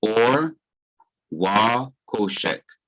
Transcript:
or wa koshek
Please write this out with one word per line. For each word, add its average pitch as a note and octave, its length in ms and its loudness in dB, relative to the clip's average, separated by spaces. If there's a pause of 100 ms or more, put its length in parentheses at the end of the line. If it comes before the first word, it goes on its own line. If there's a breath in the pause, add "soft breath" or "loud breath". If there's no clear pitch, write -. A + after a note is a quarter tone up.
or B2 520 2 (760)
wa A2 600 0 (160)
koshek G2 580 -4 (240)